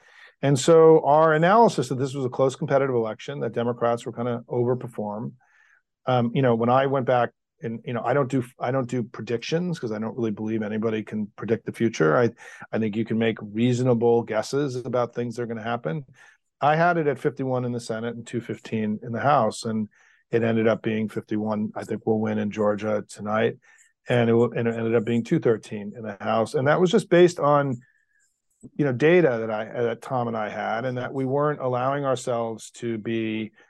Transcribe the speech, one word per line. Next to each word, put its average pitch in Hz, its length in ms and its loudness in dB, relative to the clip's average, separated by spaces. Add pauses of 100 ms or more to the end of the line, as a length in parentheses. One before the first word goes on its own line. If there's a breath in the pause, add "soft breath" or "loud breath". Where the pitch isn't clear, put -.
(420 soft breath)
And 139 140 2
so 160 480 8
our 156 300 6
analysis 170 540 4
that 135 100 -4
this 131 160 -4
was 143 100 -4
a 123 60 -2
close 135 240 0
competitive 139 400 0
election, 113 460 -4
that 117 120 -6
Democrats 120 540 -2
were 120 60 -10
gonna 120 360 -4
overperform. 123 840 -4 (760 soft breath)
Um, 120 280 2
you 143 80 2
know, 123 120 4
when 117 160 0
I 135 160 4
went 135 200 -2
back 123 240 2 (320)
and, 113 220 -8
you 127 80 -8
know, 117 100 -4
I 120 120 0
don't 139 160 0
do, 135 120 0 (160)
I 127 120 -2
don't 131 180 -2
do 120 140 -4
predictions 139 760 -6
'cause 110 140 -6
I 107 60 -6
don't 110 180 -6
really 117 140 -2
believe 110 320 -4
anybody 110 400 -2
can 104 340 -6
predict 107 300 -4
the 104 60 -8
future. 139 440 2
I, 120 140 4 (420 loud breath)
I 110 60 -2
think 107 180 -2
you 113 80 -2
can 110 140 -4
make 113 240 0
reasonable 117 800 2
guesses 123 540 -2
about 120 380 -4
things 120 220 -6
that 120 60 -4
are 117 40 -6
gonna 113 160 -8
happen. 123 440 -6 (540 soft breath)
I 147 160 4
had 170 200 4
it 160 100 0
at 143 120 0
fifty-one 131 460 -2
in 120 80 -4
the 120 80 -4
Senate 117 340 -6
and 117 120 -14
two 120 140 -6
fifteen 107 600 -4
in 117 100 -10
the 113 80 -6
House, 123 440 2
and 110 240 -4 (420 soft breath)
it 113 120 2
ended 113 260 2
up 107 140 2
being 110 260 -2
fifty-one. 107 640 -4
I - 100 -8
think 107 200 -8
we'll 110 160 2
win 107 180 -2
in 104 120 -2
Georgia 104 580 -2
tonight, 107 480 -2 (520 soft breath)
and 120 200 2
it, 117 40 4
w-, 117 220 4
and 117 140 -2
it 113 60 -2
ended 113 200 -2
up 113 100 2
being 117 200 0
two 165 140 0
thirteen 107 580 -2
in 120 60 -14
the 104 180 -10
House, 110 340 0
and 139 140 0
that 156 120 4
was 180 100 2
just 185 180 2
based 175 320 6
on, 143 400 2 (960 soft breath)
you 151 80 0
know, 139 80 0
data 151 480 4
that 113 100 -6
I, 110 140 -4
that 117 380 -4
Tom 120 260 -4
and 113 80 -4
I 107 140 -4
had, 104 340 -4
and 127 140 -4
that 123 160 -8
we 135 100 -4
weren't 147 360 -2
allowing 131 440 -2
ourselves 117 680 -4
to 117 260 -6
be 110 540 -4 (180 soft breath)